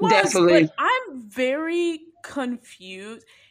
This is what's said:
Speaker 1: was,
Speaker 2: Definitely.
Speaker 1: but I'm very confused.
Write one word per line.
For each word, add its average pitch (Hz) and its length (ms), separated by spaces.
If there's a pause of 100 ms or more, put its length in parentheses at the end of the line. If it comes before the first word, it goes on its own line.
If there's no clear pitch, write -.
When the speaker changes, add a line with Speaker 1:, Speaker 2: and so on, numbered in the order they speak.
Speaker 1:
was, - 400
Speaker 2:
Definitely. 175 80
Speaker 1:
but 160 300
I'm 349 520
very 320 680 (220)
confused. 226 1040 (240)